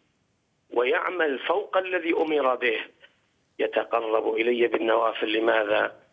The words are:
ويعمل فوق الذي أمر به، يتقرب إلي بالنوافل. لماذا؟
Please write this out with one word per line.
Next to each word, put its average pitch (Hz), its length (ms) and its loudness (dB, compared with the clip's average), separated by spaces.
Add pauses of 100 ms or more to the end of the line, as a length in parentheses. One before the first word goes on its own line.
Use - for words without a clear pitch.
(720)
ويعمل 156 680 0
فوق 190 380 -2
الذي 185 360 -2
أمر 147 420 2
به، 120 240 -2 (800)
يتقرب 110 760 0
إلي 117 340 2
بالنوافل. 110 680 0
لماذا؟ 107 580 2 (180)